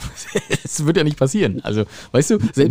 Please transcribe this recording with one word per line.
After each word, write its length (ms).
<laughs> 320
Es 220
wird 100
ja 80
nicht 140
passieren. 440
Also, 220
weißt 180
du, 80
selbst 20